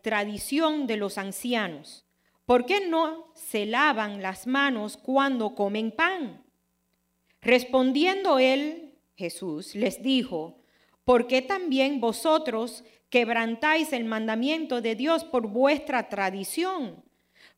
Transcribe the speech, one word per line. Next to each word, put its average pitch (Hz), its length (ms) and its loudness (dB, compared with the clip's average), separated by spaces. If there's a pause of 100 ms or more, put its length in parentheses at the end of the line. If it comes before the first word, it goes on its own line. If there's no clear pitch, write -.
tradición 240 880 0
de 220 100 -2
los 202 200 -4
ancianos? 196 880 -6 (400)
¿Por 247 200 4
qué 381 220 0
no 330 480 0
se 208 300 -4
lavan 220 560 0
las 190 260 -8
manos 254 500 0
cuando 262 580 0
comen 214 360 0
pan?' 320 520 -2 (1000)
Respondiendo 262 960 4
él, 277 540 0 (220)
Jesús, 170 600 -8
les 214 280 -2
dijo, 185 560 -2 (440)
'¿Por 247 240 6
qué 254 140 2
también 277 580 0
vosotros 240 840 0 (260)
quebrantáis 233 840 2
el 233 120 -2
mandamiento 226 760 -2
de 226 140 -2
Dios 320 280 0
por 240 240 -2
vuestra 269 640 2
tradición? 202 920 -4 (540)